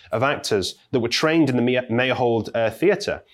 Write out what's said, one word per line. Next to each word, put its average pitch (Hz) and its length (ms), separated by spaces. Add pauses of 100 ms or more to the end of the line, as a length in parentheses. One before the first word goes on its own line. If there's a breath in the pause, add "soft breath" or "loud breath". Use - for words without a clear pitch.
(120)
of 113 100
actors 110 540 (160 soft breath)
that 131 80
were 113 80
trained 156 420
in 123 60
the 120 60
Me-, 123 280
Meyerhold, 120 640
uh, 113 160
theater. 156 520 (120 soft breath)